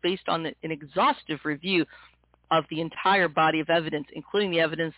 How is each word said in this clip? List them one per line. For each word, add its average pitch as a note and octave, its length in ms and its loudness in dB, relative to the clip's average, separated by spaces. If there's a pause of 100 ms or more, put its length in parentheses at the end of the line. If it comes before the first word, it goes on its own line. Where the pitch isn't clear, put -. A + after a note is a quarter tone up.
based F3+ 260 -2
on E3 160 -2
the, D3+ 100 -6 (100)
an D#3+ 80 -6
exhaustive D#3 720 -2
review D#3+ 400 0 (640)
of D#3+ 200 4
the D#3 100 -6
entire F3+ 480 2
body D#3+ 320 2
of D#3 100 -4
evidence, D#3+ 440 0
including G3+ 360 -2
the E3 120 2
evidence D#3+ 360 -2